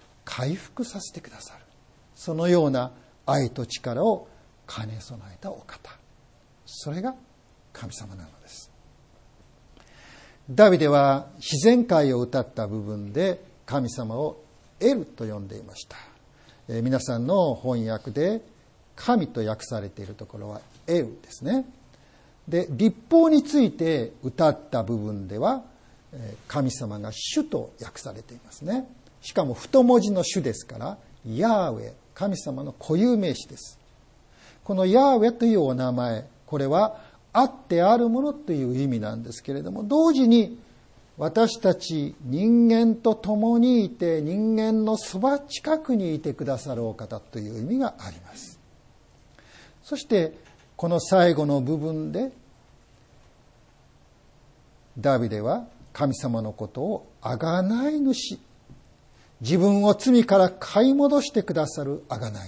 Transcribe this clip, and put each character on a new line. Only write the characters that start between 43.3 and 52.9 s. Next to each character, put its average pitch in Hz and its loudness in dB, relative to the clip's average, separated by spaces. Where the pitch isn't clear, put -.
に 240 4
い 180 -4
て、 165 -2
人 208 0
間 220 0
の 214 0
そ - -10
ば 277 2
近 302 -4
く 262 -2
に 175 -2
い 147 -6
て 147 -6
く - -8
だ 127 -4
さ 131 -8
る 117 -4
お 110 -6
方 - -12
と - -14
い 107 -10
う - -8
意 113 -6
味 220 -2
が 269 -2
あ 95 -14
り 85 -16
ま - -20
す。 - -20
そ - -8
し - -14
て、 170 0
こ 170 -4
の 170 0
最 175 4
後 147 0
の 143 0
部 151 -2
分 156 -6
で、 247 -4